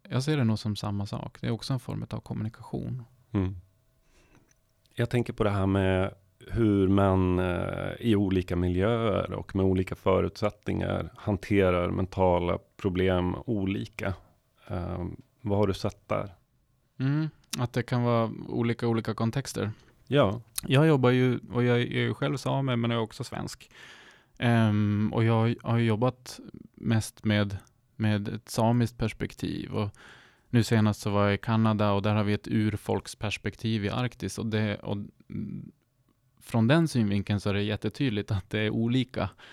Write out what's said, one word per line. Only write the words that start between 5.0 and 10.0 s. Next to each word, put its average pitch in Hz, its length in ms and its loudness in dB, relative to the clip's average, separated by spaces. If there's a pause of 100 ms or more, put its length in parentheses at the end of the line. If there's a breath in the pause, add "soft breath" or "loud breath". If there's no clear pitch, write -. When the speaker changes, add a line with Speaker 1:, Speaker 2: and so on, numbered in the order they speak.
Speaker 2:
tänker 117 220 0
på 110 120 -2
det 104 60 4
här 98 160 0
med 95 480 2 (360)
hur 101 380 4
man, 95 500 4
eh, 90 600 -4
i 117 160 2
olika 95 400 2
miljöer 92 760 0
och 98 240 -6
med 95 100 4
olika 95 280 2
förutsättningar 92 1200 -2